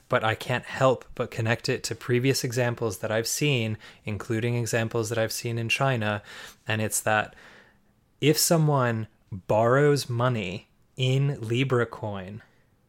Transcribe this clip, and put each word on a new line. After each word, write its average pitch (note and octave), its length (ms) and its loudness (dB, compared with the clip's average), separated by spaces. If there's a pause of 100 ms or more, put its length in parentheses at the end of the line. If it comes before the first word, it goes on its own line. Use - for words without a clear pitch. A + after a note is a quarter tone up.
but B2 140 2
I A2 140 2
can't - 300 -4
help C3 380 2 (120)
but A#2+ 160 -4
connect A#2 360 -2
it B2+ 140 -2
to - 140 -6
previous B2 480 0
examples A#2+ 540 -2
that A2 120 -4
I've A2+ 160 0
seen, A#2 500 0 (280)
including A2+ 500 -2
examples A2+ 540 -2
that A#2 100 -4
I've A2 140 0
seen A#2 260 -6
in A2+ 100 -4
China. A2 540 0 (420)
And A2 160 -2
it's G#2+ 200 -2
that G#2+ 340 0 (880)
if D3 180 4
someone C3+ 680 2 (240)
borrows B2 760 4
money A2+ 600 -2 (280)
in C3+ 440 0
Libra A#2+ 460 0
coin, G2+ 560 -10 (460)